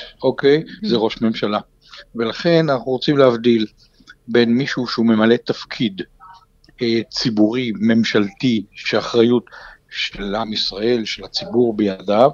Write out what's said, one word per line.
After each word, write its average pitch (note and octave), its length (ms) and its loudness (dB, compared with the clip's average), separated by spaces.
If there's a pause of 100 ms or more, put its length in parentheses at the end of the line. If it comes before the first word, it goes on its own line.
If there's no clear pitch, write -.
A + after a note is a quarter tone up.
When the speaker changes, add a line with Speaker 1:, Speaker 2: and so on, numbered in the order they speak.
(240)
Speaker 1:
אוקיי, C#3 440 2
Speaker 2:
Mm. - 200 -10
Speaker 1:
זה F#3 100 0
ראש G#2+ 240 -2
ממשלה. A2 380 -2 (560)
ולכן D#3+ 540 0
אנחנו C3 220 -2
רוצים C#3 260 -2
להבדיל A#2 480 4 (640)
בין A#2 260 2
מישהו C3 340 -2
שהוא A2+ 180 -2
ממלא A2+ 300 4 (100)
תפקיד, G2 560 -6 (800)
אה, A#2 180 0 (100)
ציבורי, A2+ 680 0
ממשלתי, A2 920 0
שאחריות A#2+ 760 0 (440)
של - 460 -8
עם A2 180 -6
ישראל, A2 520 -2
של G2+ 180 -10
הציבור G#2+ 540 -2
בידיו, G2+ 560 2